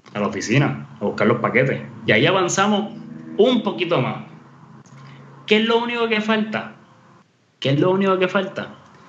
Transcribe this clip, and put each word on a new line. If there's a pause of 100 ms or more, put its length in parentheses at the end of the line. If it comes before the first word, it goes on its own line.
(140)
a
la
oficina (140)
a
buscar
los
paquetes. (240)
Y
ahí
avanzamos (440)
un
poquito
más. (1200)
¿Qué
es
lo
único
que
falta? (840)
¿Qué
es
lo
único
que
falta? (340)